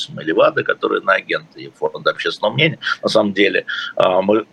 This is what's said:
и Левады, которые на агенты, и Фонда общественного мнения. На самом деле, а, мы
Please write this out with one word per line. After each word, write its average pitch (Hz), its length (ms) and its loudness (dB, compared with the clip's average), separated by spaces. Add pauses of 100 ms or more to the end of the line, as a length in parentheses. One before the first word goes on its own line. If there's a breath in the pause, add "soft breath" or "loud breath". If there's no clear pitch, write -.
(200)
и 73 40 -10
Левады, 123 380 2
которые 101 400 -2
на 95 120 2
агенты, 82 500 -4
и 69 120 -14
Фонда 78 360 -2
общественного - 420 -4
мнения. 147 240 0 (240 loud breath)
На - 60 -2
самом 104 240 2
деле, 95 340 2 (300 loud breath)
а, 92 260 4
мы 104 300 2